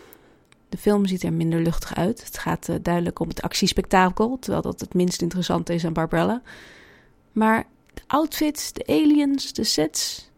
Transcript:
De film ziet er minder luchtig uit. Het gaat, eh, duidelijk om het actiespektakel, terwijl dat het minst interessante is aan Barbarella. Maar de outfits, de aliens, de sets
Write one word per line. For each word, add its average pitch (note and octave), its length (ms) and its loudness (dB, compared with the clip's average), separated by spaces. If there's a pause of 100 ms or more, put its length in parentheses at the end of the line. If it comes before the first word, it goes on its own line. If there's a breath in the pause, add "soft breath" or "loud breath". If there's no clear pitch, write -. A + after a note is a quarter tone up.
(680 loud breath)
De - 80 -10
film G3+ 300 2
ziet F#3 160 -2
er E3+ 100 -2
minder E3 280 0
luchtig - 340 -2
uit. F#3 300 -2
Het - 140 -14
gaat, - 300 -6
eh, D#3+ 140 -2
duidelijk F3 360 -2
om E3+ 100 -4
het - 140 -8
actiespektakel, G3 960 2
terwijl E3 240 -2
dat E3 180 -6
het - 140 -6
minst F3+ 280 2
interessante E3+ 520 -2
is E3+ 100 -2
aan D#3+ 80 -2
Barbarella. E3+ 500 0 (920 loud breath)
Maar A3 340 4 (280)
de - 120 -14
outfits, D4+ 680 0
de - 140 -8
aliens, D4 680 4
de A3+ 120 -2
sets - 720 -2